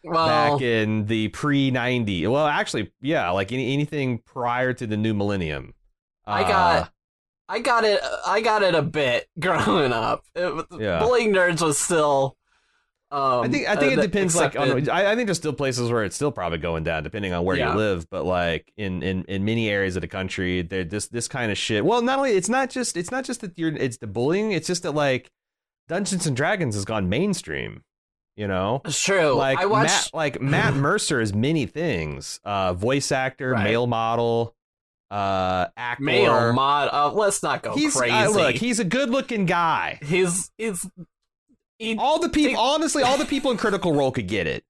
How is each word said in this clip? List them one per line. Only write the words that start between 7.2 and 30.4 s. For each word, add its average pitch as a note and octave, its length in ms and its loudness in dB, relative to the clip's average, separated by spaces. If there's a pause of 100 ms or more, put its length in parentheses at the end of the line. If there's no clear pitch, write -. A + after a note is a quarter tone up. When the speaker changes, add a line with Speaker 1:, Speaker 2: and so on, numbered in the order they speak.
Speaker 1:
I G3 120 -6
got A#3+ 240 2
it, G#3 160 4 (260)
I G3 140 2
got A3 220 2
it F3+ 120 4
a D#3 80 4
bit C3+ 500 0
<laughs> - 60 -12
growing E3 540 2
up. A#2 320 -2 (100)
It, F3 320 -4 (120)
Speaker 2:
Yeah. G2 200 0
Speaker 1:
bullying A#3 340 4
nerds F3 300 4
was D3+ 160 2
still, C#3+ 580 2 (760)
um, C3 340 2
Speaker 2:
I B2+ 40 0
think, C3 200 0
I G#3 80 2
think C#3+ 160 4
it C4 80 2
Speaker 1:
uh, - 20 4
Speaker 2:
depends, F3+ 320 0
like, D#3 240 0
on, C#3+ 120 2
Speaker 1:
accepted. C#3 180 0
Speaker 2:
I, G3 240 2
I - 20 2
think A#3 140 -2
there's F3 80 -2
still D#3 160 -4
places B2 360 -2
where A#2 140 2
it's F#2 140 -4
still D3 160 0
probably E2+ 260 -4
going E2 240 -2
down, D#2 220 -2
depending F#2+ 280 -6
on F2 120 0
where F#2 120 2
Speaker 1:
Yeah. E2 140 0
Speaker 2:
you G2+ 80 0
live. F#2+ 320 -2
But, F2 140 -6
like, F2 520 -2
in, F#2 280 -6
in, F#2 220 -2
in G2 180 -4
many A2+ 240 0
areas G2 260 0
of F2+ 60 -2
the E2 80 -8
country, F#2 540 -4
there, F#2 200 -6
this, F#2+ 260 -6
this A#2 200 -6
kind A#2 240 -4
of F#2+ 60 -4
shit. G#2+ 260 0
Well, A#3 180 2
not C4 160 0
only, C4+ 140 0
it's F#3 160 0
not B3+ 220 0
just, B3 260 -6
it's F3 160 -8
not B3+ 120 -6
just B3+ 180 -8
that F#3+ 140 -12
you're, D#3+ 200 -2
it's B2 220 -4
the A2+ 100 -12
bullying. D#3 420 0
It's E3+ 160 -2
just F3 160 -4
that, D#3+ 100 -4
like, C#3 380 0 (560)
Dungeons F#3 400 -4
and C3+ 100 0
Dragons D#3+ 380 0
has G2+ 100 -2
gone G#2+ 240 -2
mainstream. F#2 760 -4 (520)
You G#2 120 -4
know, G2 360 0
Speaker 1:
It's - 160 -4
true. E3+ 340 2
Speaker 2:
like, C3+ 260 2
Speaker 1:
I - 60 0
watched - 460 2
Speaker 2:
Matt, - 20 -20
like, D3+ 260 -2